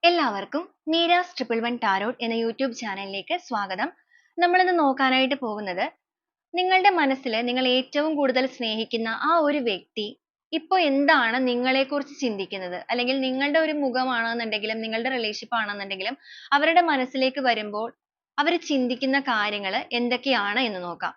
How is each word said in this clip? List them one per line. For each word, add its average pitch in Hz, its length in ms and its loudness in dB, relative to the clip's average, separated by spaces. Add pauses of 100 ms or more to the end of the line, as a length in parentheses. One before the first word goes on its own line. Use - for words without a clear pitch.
എല്ലാവർക്കും 277 540 0 (300)
മീരാസ് 349 440 2
ട്രിപ്പിൾ 233 280 -2
വൺ 240 180 -2
ടാരോട്ട് 208 420 0
എന്ന 226 180 -2
YouTube 226 380 -2
ചാനലിലേക്ക് 196 560 -6 (100)
സ്വാഗതം. 202 420 -4 (500)
നമ്മളിന്ന് 359 400 4
നോക്കാനായിട്ട് 262 640 2
പോകുന്നത് 208 420 -4 (720)
നിങ്ങളുടെ 370 360 4 (100)
മനസ്സിൽ 269 340 0 (140)
നിങ്ങൾ 254 160 0 (120)
ഏറ്റവും 294 420 0
കൂടുതൽ 262 260 2 (100)
സ്നേഹിക്കുന്ന 226 540 -4 (220)
ആ - 20 4 (140)
ഒരു 294 220 2
വ്യക്തി 208 380 -4 (460)
ഇപ്പൊ 330 260 0 (120)
എന്താണ് 269 500 4 (100)
നിങ്ങളെക്കുറിച്ച് 269 720 -2
ചിന്തിക്കുന്നത്, 190 560 -6 (120)
അല്ലെങ്കിൽ 247 360 -2
നിങ്ങളുടെ 277 400 0
ഒരു 311 160 -2
മുഖമാണെന്നുണ്ടെങ്കിലും 226 1000 -2
നിങ്ങളുടെ 226 320 -4
റിലേഷൻഷിപ്പ് 220 440 -4
ആണെന്നുണ്ടെങ്കിലും 202 560 -6 (420)
അവരുടെ 330 340 6
മനസ്സിലേക്ക് 262 560 0
വരുമ്പോൾ 214 420 -2 (520)
അവര് 339 180 2 (100)
ചിന്തിക്കുന്ന 262 500 0 (120)
കാര്യങ്ങൾ 208 440 0 (240)
എന്തൊക്കെയാണ് 240 680 0
എന്ന് 185 180 -6
നോക്കാം. 170 280 -6